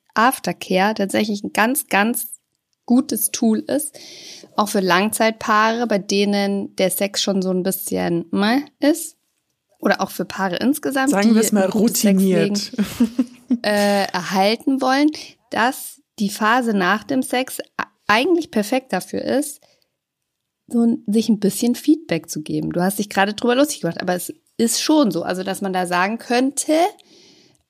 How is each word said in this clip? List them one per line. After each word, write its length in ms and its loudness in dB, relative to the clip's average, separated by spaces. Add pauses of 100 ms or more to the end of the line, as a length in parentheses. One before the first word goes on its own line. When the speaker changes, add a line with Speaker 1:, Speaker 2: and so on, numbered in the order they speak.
(160)
Speaker 1:
Aftercare 800 0
tatsächlich 500 -2
ein 80 -8
ganz, 340 0
ganz 520 -2 (460)
gutes 460 0
Tool 300 0
ist, 380 -6 (580)
auch 120 0
für 120 -2
Langzeitpaare, 1040 0
bei 120 0
denen 800 0
der 140 2
Sex 320 -4
schon 200 0
so 80 -2
ein 120 0
bisschen 680 -2
meh 320 0 (180)
ist. 360 0 (640)
Oder 220 0
auch 100 -4
für 140 -6
Paare 320 -4
insgesamt, 540 0
Speaker 2:
Sagen 180 4
Speaker 1:
die 60 4
Speaker 2:
wir 80 4
es 100 -2
mal 120 4
Speaker 1:
ein 60 0
gutes 300 0
Sexleben, 560 4
Speaker 2:
routiniert. 160 -8 (460)
<laughs> 440 -4
Speaker 1:
äh, 440 2
erhalten 720 0
wollen, 300 4 (400)
dass 500 -2 (180)
die 120 0
Phase 440 0
nach 300 0
dem 180 0
Sex 360 -4 (180)
a-, 80 -4 (220)
eigentlich 440 2
perfekt 420 -2
dafür 300 -4
ist, 380 -2 (1080)
so 160 0
ein, 220 0
sich 220 2
ein 120 4
bisschen 340 0
Feedback 560 0
zu 120 -8
geben. 280 -4
Du 120 0
hast 160 0
dich 120 -4
gerade 240 0
drüber 200 0
lustig 280 0
gemacht, 180 -4
aber 140 -2
es 180 -8 (240)
ist 240 0
schon 300 4
so, 120 -2
also 200 -4
dass 180 -6
man 140 -4
da 120 -2
sagen 320 0
könnte, 540 -2 (960)